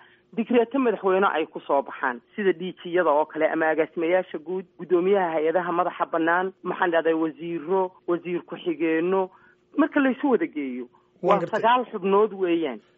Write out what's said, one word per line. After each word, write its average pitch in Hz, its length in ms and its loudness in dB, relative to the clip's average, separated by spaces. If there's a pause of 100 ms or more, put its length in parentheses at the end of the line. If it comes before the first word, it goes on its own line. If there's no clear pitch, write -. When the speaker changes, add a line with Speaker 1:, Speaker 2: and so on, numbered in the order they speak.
(360)
Speaker 1:
digreeto 233 420 2
madaxweyne 196 540 2
ay 156 140 -2
ku - 140 -16
soo 139 220 0
baxaan, 120 380 -6 (140)
sida 190 180 0
D 170 200 -8 (100)
G-yada 175 280 2
oo 147 160 4
kale 156 260 -2
ama 160 180 0
agaasimayaasha 165 680 0
guud, 185 260 -8 (140)
guddoomiyaha 180 580 2
hay-adaha 165 360 0
madaxa 170 400 -2
bannaan, 170 400 0 (100)
maxaan - 280 -2
dhahday 165 240 2
wasiiro, 165 800 -4 (160)
wasiir 175 340 -4
ku-xigeenno, 170 880 -2 (480)
marka 302 220 0
laysu 269 300 0
wada 208 160 2
geeyo, 127 420 -8 (340)
Speaker 2:
Waan 185 140 4
Speaker 1:
waa - 40 -4
Speaker 2:
gartay. 180 200 -4
Speaker 1:
sagaal 240 320 2
xubnood 196 400 2
weeyaan. 170 480 -2 (180)